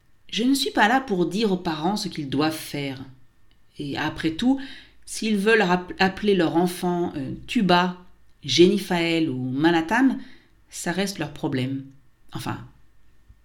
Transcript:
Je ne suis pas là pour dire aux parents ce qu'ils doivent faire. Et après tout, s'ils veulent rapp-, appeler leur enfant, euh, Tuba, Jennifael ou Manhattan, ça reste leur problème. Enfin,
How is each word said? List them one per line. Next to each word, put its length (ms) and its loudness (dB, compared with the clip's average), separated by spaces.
Je 140 -2
ne 100 4
suis 160 0
pas 180 4
là 140 2
pour 240 0
dire 260 0
aux 60 2
parents 400 -2
ce 100 -6
qu'ils 220 -10
doivent 260 0
faire. 480 -8
Et 200 -6
après 320 -2
tout, 280 2
s'ils 320 -2
veulent 240 4
rapp-, 380 0
appeler 360 2
leur 220 2
enfant, 600 0
euh, 160 -6
Tuba, 520 2
Jennifael 840 2
ou 220 -4
Manhattan, 680 2
ça 220 -6
reste 260 -2
leur 140 -6
problème. 520 -4
Enfin, 260 -8